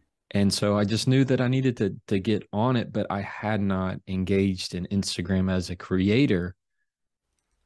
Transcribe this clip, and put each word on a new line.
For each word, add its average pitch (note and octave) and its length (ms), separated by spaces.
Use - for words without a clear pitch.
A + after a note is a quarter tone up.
And G2+ 200
so G#2 240
I G#2 80
just A2 220
knew C3 180
that B2+ 160
I B2+ 60
needed C3 320
to, G2 180
to G2+ 100
get G#2 340
on A#2+ 240
it, - 160
but G#2 160
I G2+ 120
had G#2 400
not F#2+ 480
engaged F#2+ 680
in F2+ 140
Instagram F#2+ 600
as F#2 200
a F2+ 60
creator F#2+ 800